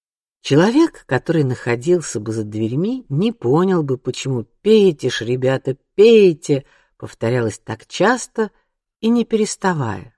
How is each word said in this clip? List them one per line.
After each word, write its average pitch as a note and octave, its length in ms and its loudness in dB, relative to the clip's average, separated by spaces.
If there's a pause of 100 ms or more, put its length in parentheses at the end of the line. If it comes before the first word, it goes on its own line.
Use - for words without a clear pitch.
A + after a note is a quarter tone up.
(420)
Человек, A#3 680 2
который D3+ 360 -2
находился B2+ 760 -2
бы A2 120 -8
за A2 120 -4
дверьми, B2+ 680 -4
не F3+ 220 0
понял F3 500 0
бы, C3+ 160 -4
почему B2+ 480 -6 (160)
"пейте G3 480 2
ж, - 120 -6
ребята, B2+ 560 -2 (180)
пейте" F#3+ 680 4 (320)
повторялось A#2 680 -4
так - 240 -12
часто A3 640 -2 (480)
и A3 100 -2
не A#3 160 2
переставая. F3 920 -4